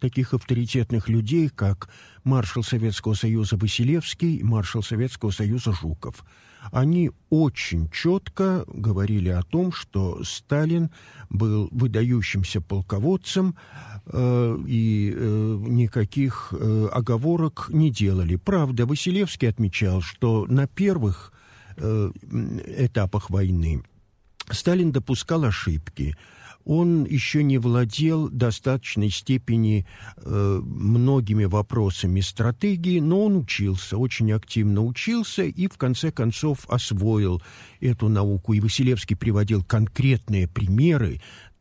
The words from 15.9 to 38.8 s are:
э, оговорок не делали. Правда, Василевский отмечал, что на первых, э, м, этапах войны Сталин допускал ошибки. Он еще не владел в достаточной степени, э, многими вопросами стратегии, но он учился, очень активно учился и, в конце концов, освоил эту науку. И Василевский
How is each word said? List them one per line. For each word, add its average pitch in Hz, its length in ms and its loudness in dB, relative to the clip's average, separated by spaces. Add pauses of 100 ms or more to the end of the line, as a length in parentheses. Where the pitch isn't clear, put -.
э, 110 340 0
оговорок 143 800 -2
не 156 220 2
делали. 92 440 0
Правда, 131 520 0
Василевский 180 600 0
отмечал, 98 540 0
что 110 460 0
на 135 200 2
первых, 165 640 -2 (440)
э, 107 340 0 (200)
м, 117 340 -4
этапах 104 640 -2
войны 87 540 0 (680)
Сталин 175 420 2
допускал 139 520 -2
ошибки. 76 720 -2 (520)
Он 165 380 2
еще 147 360 0
не 135 180 4
владел 123 640 0
в - 60 -6
достаточной 120 800 -2
степени, 113 760 0 (320)
э, 101 460 0
многими 110 840 2
вопросами 98 760 0
стратегии, 170 800 0
но 170 260 2
он 202 120 2
учился, 101 640 -2
очень 117 320 0
активно 107 520 0
учился 202 600 -2
и, 180 240 -2
в - 100 -8
конце 127 340 0
концов, 131 560 -2
освоил 104 760 0 (380)
эту 117 280 0
науку. 101 440 2
И 104 80 4
Василевский 113 540 0